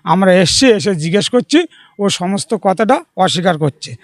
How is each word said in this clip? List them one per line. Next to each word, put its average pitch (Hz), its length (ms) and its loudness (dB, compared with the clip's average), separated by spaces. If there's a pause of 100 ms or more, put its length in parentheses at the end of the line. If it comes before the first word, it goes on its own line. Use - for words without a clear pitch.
আমরা 185 300 2
এসছি, 190 360 4
এসে 196 240 0
জিজ্ঞেস 165 340 -2
করছি, 294 380 0 (320)
ও 202 100 -2
সমস্ত 190 460 -4
কথাটা 214 500 0 (120)
অস্বীকার 170 420 0
করছে 143 460 -6